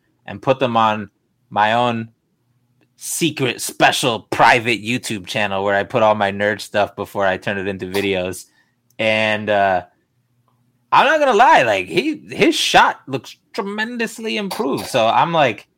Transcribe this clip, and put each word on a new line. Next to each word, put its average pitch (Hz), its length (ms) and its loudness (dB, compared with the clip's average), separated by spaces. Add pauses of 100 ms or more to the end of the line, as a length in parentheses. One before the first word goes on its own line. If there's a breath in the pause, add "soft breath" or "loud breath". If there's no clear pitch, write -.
(260)
and 101 160 -14
put 131 160 0
them 120 180 -2
on 107 340 0 (400)
my 107 240 2
own 117 360 -2 (840)
secret, 147 640 -4
special, 127 600 0 (100)
private 117 500 4
YouTube 107 460 -6
channel 98 380 -2
where 101 100 0
I 98 80 2
put 113 220 0
all 107 100 6
my 101 160 0
nerd 104 300 -2
stuff - 340 -2
before 101 320 -4
I 92 100 0
turn 101 220 -6
it 92 80 -6
into 95 200 -6
videos. 92 600 -4 (520)
And, 107 520 -2
uh, 98 360 0 (1040)
I'm 208 140 6
not 311 120 2
gonna 269 180 2
lie, 262 260 6
like, 98 240 0
he, 285 320 -2 (120)
his 302 240 2
shot - 540 2
looks - 280 -8 (180)
tremendously 220 840 -6
improved. 202 500 -4
So 113 200 2
I'm 131 260 2
like, 143 340 0 (100)